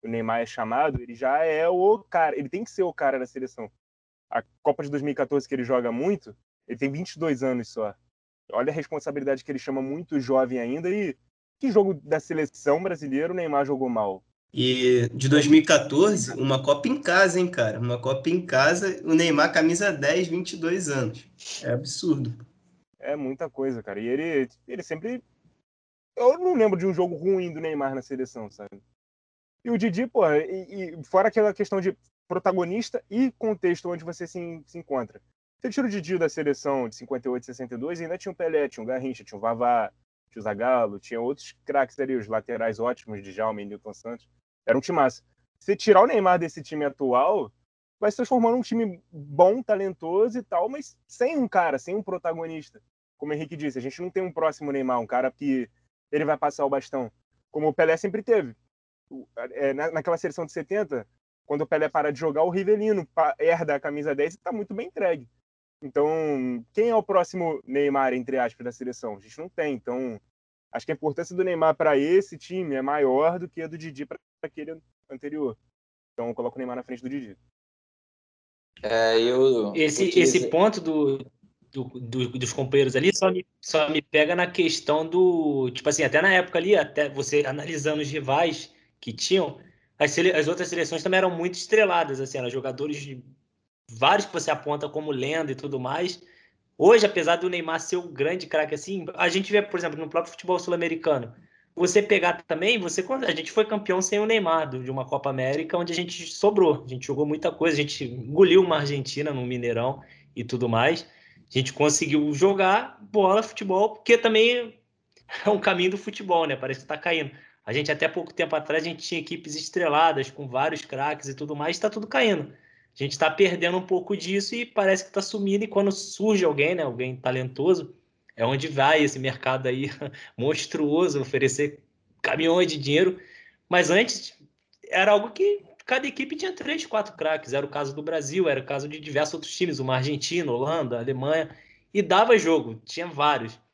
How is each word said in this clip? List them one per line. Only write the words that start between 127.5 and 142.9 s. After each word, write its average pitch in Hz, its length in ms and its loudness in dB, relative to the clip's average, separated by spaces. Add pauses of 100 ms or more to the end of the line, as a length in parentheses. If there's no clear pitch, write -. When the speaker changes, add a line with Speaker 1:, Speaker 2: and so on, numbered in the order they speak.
Speaker 4:
é 113 100 0
onde 135 220 -2
vai 147 360 4
esse 139 160 0
mercado 131 480 -2
aí 131 220 -4 (240)
<laughs> - 240 -20
monstruoso, 151 840 0
oferecer 143 580 0 (420)
caminhões 165 460 2
de 156 100 -4
dinheiro. 151 420 2 (480)
Mas 175 220 4
antes, - 440 2 (560)
era 190 220 4
algo 208 200 4
que 403 300 2 (240)
cada 269 220 -2
equipe - 280 -8
tinha 370 180 -6
três, 320 320 -6
quatro - 300 -4
craques. 156 380 -2
Era 143 120 0
o 147 40 -10
caso 143 240 -6
do 151 80 -8
Brasil, 160 480 -2
era 135 120 0
o 127 40 -12
caso 143 220 -6
de 151 120 -12
diversos 147 360 -2
outros - 200 -12
times, 175 240 -2
uma 131 180 0
Argentina, 147 540 -2
Holanda, 131 460 -2
Alemanha, 135 580 -2 (380)
e 202 80 2
dava 208 360 6
jogo, 147 480 2
tinha 170 220 -10